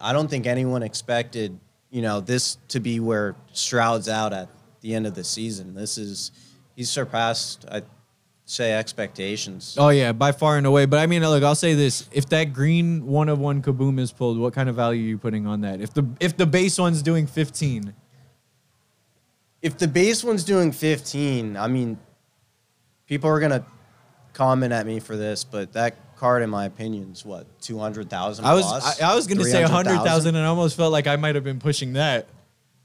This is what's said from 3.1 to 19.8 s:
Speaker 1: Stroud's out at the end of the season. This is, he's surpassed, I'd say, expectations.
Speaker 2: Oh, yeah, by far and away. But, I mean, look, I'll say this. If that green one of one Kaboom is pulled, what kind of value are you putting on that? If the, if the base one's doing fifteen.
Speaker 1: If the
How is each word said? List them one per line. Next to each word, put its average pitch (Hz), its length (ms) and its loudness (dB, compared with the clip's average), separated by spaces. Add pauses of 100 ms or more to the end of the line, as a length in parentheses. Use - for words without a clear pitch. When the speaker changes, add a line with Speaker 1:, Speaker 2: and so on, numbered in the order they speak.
Speaker 1:
Stroud's 113 560 0
out 110 240 -2
at 92 160 -8 (320)
the 113 140 -6
end 110 120 -2
of 101 80 -6
the 90 100 -10
season. 98 500 -8
This 104 240 -8
is, 101 320 -10 (460)
he's 123 140 -8
surpassed, 117 800 -4
I'd 104 140 -8 (600)
say, 113 300 -2
expectations. 101 1040 -6
Speaker 2:
Oh, 143 100 8
yeah, 135 240 6
by 135 200 2
far 151 260 2
and 139 80 2
away. 139 180 6
But, 139 140 4
I 160 80 4
mean, 170 200 2
look, 147 180 4
I'll 147 100 4
say 165 200 2
this. 143 380 2
If 139 180 0
that 156 220 2
green 165 540 2
one 147 240 2
of 147 80 0
one 139 240 0
Kaboom 135 360 0
is 127 140 -2
pulled, 117 260 -2
what 117 140 0
kind 131 160 -2
of 120 60 -2
value 117 280 0
are 110 60 -2
you 110 100 -2
putting 107 280 -2
on 104 160 -2
that? 95 180 -6
If 110 140 -8
the, 143 100 2 (160)
if 175 160 0
the 185 100 2
base 180 320 2
one's 170 240 2
doing 160 240 2
fifteen. 135 680 -4 (1700)
Speaker 1:
If 165 160 -4
the 175 100 2